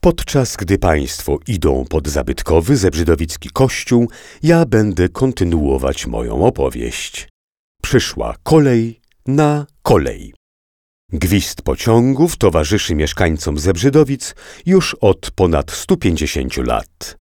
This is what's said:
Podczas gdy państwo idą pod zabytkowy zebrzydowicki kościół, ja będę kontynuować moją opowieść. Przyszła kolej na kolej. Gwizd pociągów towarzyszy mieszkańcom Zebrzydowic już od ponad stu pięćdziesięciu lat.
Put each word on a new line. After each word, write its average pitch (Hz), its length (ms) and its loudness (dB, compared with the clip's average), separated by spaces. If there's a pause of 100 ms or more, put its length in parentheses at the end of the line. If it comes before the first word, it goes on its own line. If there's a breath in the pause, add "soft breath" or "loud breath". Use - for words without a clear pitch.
Podczas - 540 0
gdy 95 220 0
państwo 71 680 0
idą 73 420 0
pod 76 180 -2
zabytkowy 76 720 0
zebrzydowicki 82 720 0
kościół, 120 600 0 (340 loud breath)
ja 165 220 4
będę 104 440 2
kontynuować 76 960 -2
moją 60 380 -2
opowieść. 62 840 -4 (520)
Przyszła - 600 -2
kolej 123 560 2 (280)
na 147 380 2 (160)
kolej. 67 520 0 (800)
Gwizd 85 480 -2
pociągów 123 760 0
towarzyszy 82 580 0
mieszkańcom 78 640 -2
Zebrzydowic 131 760 0 (300 loud breath)
już 180 360 2
od - 300 0
ponad 80 400 0
stu - 260 -2
pięćdziesięciu 71 680 -2
lat. - 640 -6